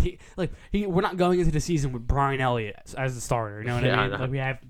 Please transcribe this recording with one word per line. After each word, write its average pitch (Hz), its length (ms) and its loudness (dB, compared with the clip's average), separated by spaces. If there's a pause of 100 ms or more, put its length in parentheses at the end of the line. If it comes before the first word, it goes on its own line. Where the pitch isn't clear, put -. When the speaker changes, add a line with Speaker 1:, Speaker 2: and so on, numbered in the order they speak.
Speaker 1:
he, - 180 2 (180)
like, 175 140 -2 (220)
he, 202 140 0
we're 185 160 2
not 208 140 0
going 180 220 4
into 170 140 4
the 151 80 2
season 143 320 0
with 120 140 -8
Brian 135 340 2
Elliott 120 440 -2
as, - 100 -18
as 131 200 -4
the 120 60 -10
starter." 110 400 -2
You 117 80 -8
know 120 80 -2
what - 80 0
Speaker 2:
Yeah, 120 100 2
I 107 40 -2
Speaker 1:
I 104 40 4
mean? 98 100 -2
Speaker 2:
know. 101 60 -4
Speaker 1:
Like 127 120 -4
we 139 80 -4
have 131 200 -4 (100)